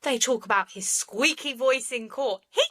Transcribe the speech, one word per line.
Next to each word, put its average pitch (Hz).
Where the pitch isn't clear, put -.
They 254
talk 240
about 196
his 190
squeaky 285
voice 262
in 226
court. 220
He -